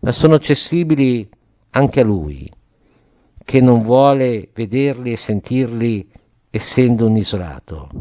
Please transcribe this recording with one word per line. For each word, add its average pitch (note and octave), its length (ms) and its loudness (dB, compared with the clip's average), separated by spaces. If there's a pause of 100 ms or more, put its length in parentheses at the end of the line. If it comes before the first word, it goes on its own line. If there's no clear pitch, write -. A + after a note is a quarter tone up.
ma B2 120 -4
sono D#3+ 220 2
accessibili D3 920 0 (420)
anche C3+ 300 0
a B2 40 6
lui, D2+ 460 -4 (960)
che C3 160 2
non B2 200 6
vuole B2+ 720 2
vederli B2 600 -4
e A2+ 40 -6
sentirli A#2 960 -4 (400)
essendo A#2 560 0
un A2 100 4
isolato. D#2+ 720 -8 (120)